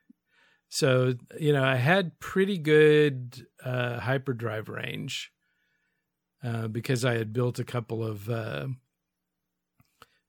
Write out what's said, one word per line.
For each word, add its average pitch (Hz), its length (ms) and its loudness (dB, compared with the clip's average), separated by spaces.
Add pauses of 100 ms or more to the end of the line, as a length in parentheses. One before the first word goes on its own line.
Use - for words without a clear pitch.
(680)
So, 127 460 2 (240)
you 147 160 2
know, 135 100 2
I 131 120 2
had 165 440 2
pretty 190 380 0
good, 151 880 4 (180)
uh, 123 360 -4
hyperdrive 113 680 -4
range, - 640 -8 (1120)
uh, 117 240 -6
because 117 340 -4
I 123 120 0
had 110 180 -4
built 123 260 -2
a 120 60 -4
couple 113 400 -6
of, 104 240 -8
uh, 117 380 -6 (1600)